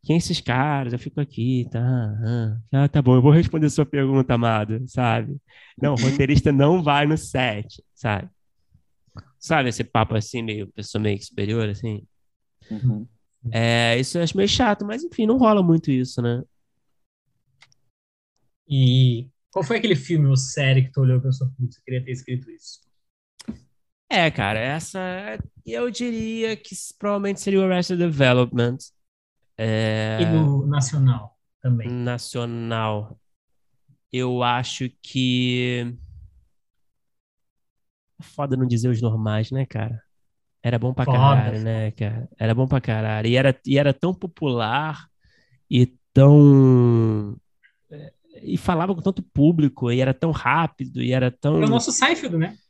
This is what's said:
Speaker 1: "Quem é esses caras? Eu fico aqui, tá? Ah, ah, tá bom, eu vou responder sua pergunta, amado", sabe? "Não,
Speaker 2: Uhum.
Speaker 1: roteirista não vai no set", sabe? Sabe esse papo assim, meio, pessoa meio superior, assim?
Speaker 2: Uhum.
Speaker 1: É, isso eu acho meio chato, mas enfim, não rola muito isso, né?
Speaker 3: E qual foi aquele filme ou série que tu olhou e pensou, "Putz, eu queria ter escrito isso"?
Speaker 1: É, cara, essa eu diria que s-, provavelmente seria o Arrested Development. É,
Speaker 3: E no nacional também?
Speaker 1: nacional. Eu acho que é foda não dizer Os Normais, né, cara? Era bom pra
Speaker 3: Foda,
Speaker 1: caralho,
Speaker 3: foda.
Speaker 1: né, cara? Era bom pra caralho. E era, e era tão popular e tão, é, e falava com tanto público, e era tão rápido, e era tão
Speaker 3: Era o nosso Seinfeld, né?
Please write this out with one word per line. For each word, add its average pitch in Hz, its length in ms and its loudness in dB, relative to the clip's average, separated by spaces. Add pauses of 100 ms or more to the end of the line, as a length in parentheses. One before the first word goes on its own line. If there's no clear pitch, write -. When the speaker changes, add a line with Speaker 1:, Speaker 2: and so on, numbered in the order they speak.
Speaker 1:
"Quem 156 120 0
é - 40 4
esses 170 200 -4
caras? 131 540 -2
Eu 123 60 -6
fico - 200 -10
aqui, 127 500 -4
tá? 113 120 -6
Ah, 113 760 -4 (280)
ah, - 20 0
tá 147 140 0
bom, 127 140 6
eu 127 60 6
vou 147 100 8
responder 156 380 4
sua 147 160 0
pergunta, 135 500 0
amado", 113 520 0
sabe? 117 500 -2 (440)
"Não, 143 140 0
Speaker 2:
Uhum. 117 60 -2
Speaker 1:
roteirista 139 500 2
não 147 300 4
vai 147 240 2
no 156 120 0
set", 120 680 -6 (100)
sabe? 107 360 -6 (1080)
Sabe 143 320 -2
esse 113 140 -6
papo 110 320 0
assim, 113 260 -6
meio, 107 300 -8
pessoa 104 300 -8
meio 104 200 -2
superior, 107 460 -4
assim? 104 360 -8 (680)
Speaker 2:
Uhum. 131 340 -4 (460)
Speaker 1:
É, 117 480 0
isso 131 180 -4
eu 170 60 -2
acho 165 140 -4
meio 196 100 0
chato, 208 380 0
mas 226 180 -8
enfim, 285 220 -4
não 233 120 2
rola 214 240 4
muito 165 300 2
isso, 127 300 -2
né? 120 200 -2 (2250)
Speaker 3:
E 127 600 2 (220)
qual 190 120 -2
foi 233 140 -2
aquele 214 180 2
filme 147 320 0
ou 135 100 4
série 131 460 0
que 131 80 -4
tu 139 100 -2
olhou 127 160 2
e 123 40 0
pensou, 131 360 -2
"Putz, 123 200 -6
eu - 60 -20
queria 127 200 -6
ter 127 80 -10
escrito 123 400 -10
isso"? - 280 -20 (1300)
Speaker 1:
É, 175 220 2
cara, 107 280 -2
essa 156 400 -6 (680)
eu 240 260 -6
diria 226 640 -6
que - 180 -20
s-, - 240 -16
provavelmente 202 440 -4
seria 196 180 2
o 190 40 2
Arrested 180 340 0
Development. 127 800 2 (840)
É, 110 640 -2
Speaker 3:
E 170 60 2
no 147 400 2
nacional 135 680 0 (260)
também? 120 280 -2
Speaker 1:
nacional. 117 1300 -6 (920)
Eu 123 300 -2
acho 123 460 -2 (120)
que 123 920 -2 (2250)
é - 40 -20
foda 135 320 -6
não 127 120 0
dizer 120 220 0
Os 117 120 0
Normais, 110 500 -2
né, 135 140 -4
cara? 113 360 -8 (600)
Era 120 160 -2
bom 127 140 -2
pra 127 120 -2
Speaker 3:
Foda, 127 120 2
Speaker 1:
caralho, 123 400 4
Speaker 3:
foda. 110 60 -4
Speaker 1:
né, 110 280 -4
cara? 110 460 -8
Era 110 180 0
bom 131 120 0
pra 135 140 0
caralho. 110 460 -4
E 120 80 2
era, 131 300 2
e 139 120 2
era 143 160 2
tão 175 200 -4
popular 143 960 -4 (600)
e 123 240 2 (200)
tão, 127 1200 6 (560)
é, 147 220 -20 (280)
e 165 160 -6
falava 180 380 -2
com 160 60 -12
tanto 196 200 -4
público, 147 680 2
e 127 100 0
era 131 120 2
tão 160 180 -2
rápido, 131 720 -2
e 123 100 -2
era 127 200 0
tão 147 260 0
Speaker 3:
Era 156 80 2
o 143 40 2
nosso 240 220 0
Seinfeld, 262 460 -2
né? 165 180 -2 (140)